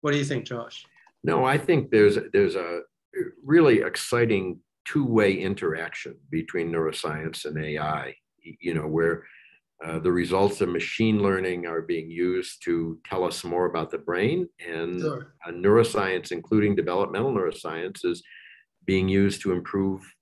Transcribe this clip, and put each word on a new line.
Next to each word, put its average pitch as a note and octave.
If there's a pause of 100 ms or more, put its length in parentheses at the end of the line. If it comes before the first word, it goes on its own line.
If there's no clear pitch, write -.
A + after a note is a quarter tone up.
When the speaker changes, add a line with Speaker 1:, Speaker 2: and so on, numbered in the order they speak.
Speaker 1:
What D3
do D3
you C#3
think, C3+
Josh? - (380)
Speaker 2:
No, C#3+
I C#3
think D3+
there's, G#2 (160)
there's F#2+
a F2 (600)
really C#3
exciting F#2+ (240)
two-way A2+
interaction E2 (120)
between D#2+
neuroscience D#2+
and D2+
A D2+
I, D2+ (320)
y-, E2
you E2+
know, D#2
where, E2 (580)
uh, D#2+
the F2+
results F#2
of F#2+
machine G2+
learning F#2
are E2
being E2
used F2+
to E2
tell F#2
us E2+
more F2+
about E2
the E2
brain, G#2+ (180)
and, E2+
Speaker 1:
Sure. C3+ (120)
Speaker 2:
uh, E2+
neuroscience, F#2+
including G#2
developmental F#2
neuroscience, F2+
is F2 (640)
being F#2+
used G2
to F#2+
improve F#2+ (200)